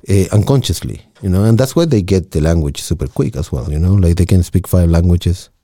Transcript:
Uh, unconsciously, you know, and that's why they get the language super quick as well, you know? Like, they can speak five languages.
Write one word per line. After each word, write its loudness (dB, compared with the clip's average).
Uh, 2
unconsciously, -2
you -6
know, 0
and 4
that's 0
why 2
they 2
get -2
the -4
language 0
super -4
quick -4
as -8
well, -6
you -4
know? 2
Like, 2
they 2
can 2
speak -2
five 2
languages. 0